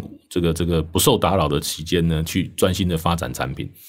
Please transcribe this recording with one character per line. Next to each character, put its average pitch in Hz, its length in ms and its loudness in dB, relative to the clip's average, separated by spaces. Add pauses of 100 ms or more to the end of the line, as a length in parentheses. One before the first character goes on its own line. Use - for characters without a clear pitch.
(300)
这 90 120 0
个， 82 120 4
这 85 120 -2
个 82 160 2
不 82 180 -6
受 123 180 4
打 87 180 2
扰 82 120 2
的 73 120 0
期 - 240 -6
间 85 240 2
呢， 80 160 2
去 82 240 -2 (100)
专 95 160 2
心 92 140 0
的 85 100 0
发 85 180 0
展 67 180 -6
产 65 200 -6
品。 - 160 -8 (200)